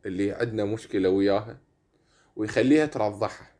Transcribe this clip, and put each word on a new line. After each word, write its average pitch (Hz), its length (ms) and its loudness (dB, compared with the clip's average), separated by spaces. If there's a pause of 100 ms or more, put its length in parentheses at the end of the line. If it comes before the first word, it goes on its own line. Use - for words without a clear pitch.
اللي 98 260 -2
عندنا 110 320 -4
مشكلة 101 440 -2
وياها، 101 500 2 (760)
ويخليها 131 500 4
ترضعها. 107 720 -4